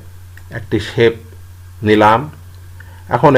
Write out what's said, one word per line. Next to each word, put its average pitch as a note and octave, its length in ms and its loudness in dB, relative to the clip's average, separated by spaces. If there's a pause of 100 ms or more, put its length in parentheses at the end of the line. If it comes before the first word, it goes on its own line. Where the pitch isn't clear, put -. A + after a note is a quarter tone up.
(600)
একটি - 180 -6 (120)
শেপ A#2 240 0 (760)
নিলাম। G#2+ 320 4 (960)
এখন D3 220 2